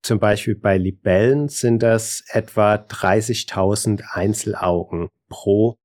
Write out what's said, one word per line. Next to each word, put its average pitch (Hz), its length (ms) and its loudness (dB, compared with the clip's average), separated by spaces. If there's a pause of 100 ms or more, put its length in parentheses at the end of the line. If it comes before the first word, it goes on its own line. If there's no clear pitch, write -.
Zum 110 180 0
Beispiel 104 340 0
bei 98 240 2
Libellen 101 680 2
sind 117 340 0
das 113 460 0
etwa 107 500 0
dreißigtausend 104 1300 -2
Einzelaugen 90 960 -4 (200)
pro 107 560 0